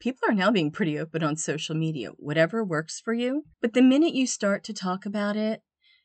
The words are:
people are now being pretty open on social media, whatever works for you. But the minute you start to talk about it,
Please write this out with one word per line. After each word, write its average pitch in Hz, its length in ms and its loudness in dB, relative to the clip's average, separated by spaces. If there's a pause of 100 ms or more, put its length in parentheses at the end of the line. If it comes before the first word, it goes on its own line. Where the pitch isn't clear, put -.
people 262 280 -2
are 247 60 4
now 190 160 4
being 165 200 2
pretty 156 280 -2
open 160 260 -4
on 151 120 0
social 156 380 -4
media, 156 440 -4
whatever 165 440 0
works 160 380 -4
for 226 140 -4
you. 254 320 -2 (160)
But 226 100 0
the 247 80 4
minute 269 320 6
you 262 140 0
start 202 380 -2
to 214 100 -10
talk 190 320 -4
about 208 280 -2
it, 214 280 -2 (420)